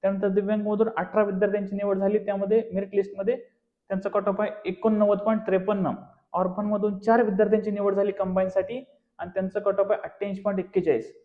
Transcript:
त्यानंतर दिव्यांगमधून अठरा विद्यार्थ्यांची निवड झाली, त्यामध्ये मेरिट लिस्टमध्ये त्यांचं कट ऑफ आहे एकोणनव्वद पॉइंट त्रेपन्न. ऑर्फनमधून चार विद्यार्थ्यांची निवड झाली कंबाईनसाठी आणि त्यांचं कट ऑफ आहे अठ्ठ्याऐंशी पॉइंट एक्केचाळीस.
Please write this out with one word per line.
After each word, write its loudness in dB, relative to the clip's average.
त्यानंतर 0
दिव्यांगमधून 0
अठरा 0
विद्यार्थ्यांची 0
निवड 0
झाली, 2
त्यामध्ये 0
मेरिट -4
लिस्टमध्ये 0
त्यांचं -4
कट 0
ऑफ 0
आहे -2
एकोणनव्वद 2
पॉइंट 0
त्रेपन्न. 0
ऑर्फनमधून 0
चार 4
विद्यार्थ्यांची 2
निवड 0
झाली 0
कंबाईनसाठी -2
आणि -10
त्यांचं -4
कट 0
ऑफ 2
आहे 0
अठ्ठ्याऐंशी -8
पॉइंट -2
एक्केचाळीस. 0